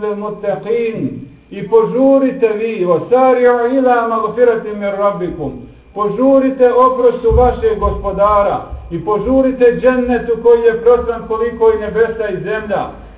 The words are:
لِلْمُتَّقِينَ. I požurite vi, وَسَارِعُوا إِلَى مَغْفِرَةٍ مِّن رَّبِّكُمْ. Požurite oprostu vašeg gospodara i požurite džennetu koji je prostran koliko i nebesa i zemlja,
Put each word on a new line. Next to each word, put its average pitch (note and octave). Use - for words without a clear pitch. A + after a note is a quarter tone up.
لِلْمُتَّقِينَ. G#3
I G3+
požurite A#3+
vi, G#3+
وَسَارِعُوا A#3+
إِلَى B3+
مَغْفِرَةٍ A#3
مِّن G3+
رَّبِّكُمْ. E3+
Požurite B3+
oprostu A#3+
vašeg A#3
gospodara G3+
i E3
požurite B3
džennetu B3
koji A#3
je A3+
prostran A#3
koliko A3+
i G#3+
nebesa A3
i F3+
zemlja, G3+